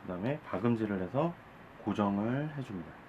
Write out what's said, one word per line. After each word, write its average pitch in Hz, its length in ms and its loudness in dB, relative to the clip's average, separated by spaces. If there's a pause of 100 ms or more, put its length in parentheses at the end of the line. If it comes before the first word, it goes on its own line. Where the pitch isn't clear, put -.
그 - 40 -10
다음에 101 400 0
박음질을 104 540 2
해서 135 320 2 (500)
고정을 107 720 2
해줍니다. 95 520 -8